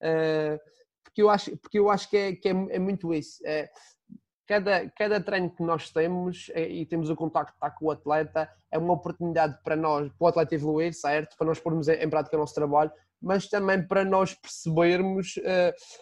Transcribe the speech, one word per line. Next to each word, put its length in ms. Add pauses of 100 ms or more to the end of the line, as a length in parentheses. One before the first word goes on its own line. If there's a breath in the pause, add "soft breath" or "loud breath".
Eh, 580 (440 soft breath)
porque 180
eu 80
acho, 280
porque 220
eu 100
acho 200
que 80
é, 180
que 140
é, 20
é 280
muito 340
isso. 320
É, 240 (760 soft breath)
cada, 440
cada 300
treino 280
que 140
nós 260
temos, 640
é, 140
e 180
temos 240
o 60
contacto 380
que 60
tá 120
com 140
o 60
atleta, 580 (220 soft breath)
é 60
uma 160
oportunidade 720
para 120
nós, 340
para 160
o 20
atleta 280
evoluir, 380
certo? 440
Para 100
nós 120
pormos 280
em, 80
em 140
prática 260
o 40
nosso 140
trabalho, 380 (300 soft breath)
mas 260
também 400
para 180
nós 300
percebermos, 1080
eh, 300 (280 loud breath)